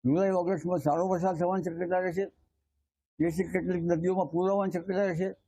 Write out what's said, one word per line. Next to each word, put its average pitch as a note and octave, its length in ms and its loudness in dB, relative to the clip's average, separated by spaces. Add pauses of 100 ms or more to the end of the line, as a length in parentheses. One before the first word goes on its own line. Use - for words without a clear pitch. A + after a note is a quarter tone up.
જુલાઈ F3 240 4
ઓગસ્ટમાં F3 480 0
સારો D3+ 300 0
વરસાદ F#3 300 0
થવાની F3 260 0
શક્યતા F3 360 -2
રહેશે. F#3 260 -2 (920)
જેથી E3 240 0
કેટલીક F3 400 -2
નદીઓમાં F3 420 2
પૂર F3 260 0
આવવાની G3 200 0
શક્યતા F#3 340 -2
રહેશે. F#3 300 -2 (120)